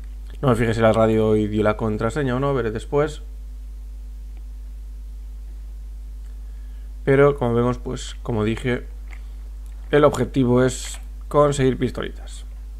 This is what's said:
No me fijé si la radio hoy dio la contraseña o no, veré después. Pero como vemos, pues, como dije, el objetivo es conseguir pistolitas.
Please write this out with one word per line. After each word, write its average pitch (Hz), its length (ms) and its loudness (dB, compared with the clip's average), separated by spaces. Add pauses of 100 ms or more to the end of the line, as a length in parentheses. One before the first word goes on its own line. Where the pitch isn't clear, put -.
(420)
No 143 80 4
me 117 60 8
fijé 113 180 4
si 113 80 2
la 110 120 8
radio 110 360 6
hoy 107 180 4
dio 107 160 2
la 104 140 4
contraseña 113 580 0
o 127 40 0
no, 139 140 0
veré 117 180 0
después. 143 500 -2 (3750)
Pero 143 340 6
como 120 160 2
vemos, 120 240 2
pues, - 460 -8
como 110 200 0
dije, 120 440 -2 (1040)
el 151 120 6
objetivo 123 600 4
es - 360 -2 (280)
conseguir 143 500 4
pistolitas. - 680 -6 (340)